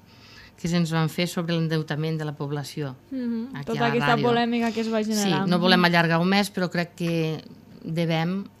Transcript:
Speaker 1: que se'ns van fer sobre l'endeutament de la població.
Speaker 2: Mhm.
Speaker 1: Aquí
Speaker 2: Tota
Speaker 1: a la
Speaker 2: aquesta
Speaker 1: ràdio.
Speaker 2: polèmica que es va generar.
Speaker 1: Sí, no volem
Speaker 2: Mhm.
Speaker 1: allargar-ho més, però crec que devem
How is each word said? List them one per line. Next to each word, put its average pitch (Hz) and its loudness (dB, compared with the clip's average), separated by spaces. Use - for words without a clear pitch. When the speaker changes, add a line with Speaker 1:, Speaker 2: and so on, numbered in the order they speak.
Speaker 1:
que 170 -4
se'ns 170 2
van 160 2
fer 175 -2
sobre 170 -4
l'endeutament 160 -2
de 156 -6
la 151 -4
població. 143 -6
Speaker 2:
Mhm. 240 -4
Speaker 1:
Aquí 247 -10
Speaker 2:
Tota 226 -4
Speaker 1:
a 233 0
la 233 2
Speaker 2:
aquesta 233 4
Speaker 1:
ràdio. 233 0
Speaker 2:
polèmica 233 2
que 220 -4
es 220 -2
va 220 0
generar. 208 0
Speaker 1:
Sí, 180 0
no 175 2
volem 180 6
Speaker 2:
Mhm. 180 6
Speaker 1:
allargar-ho 170 4
més, 196 2
però 180 -2
crec 170 -4
que 165 -2
devem 165 -2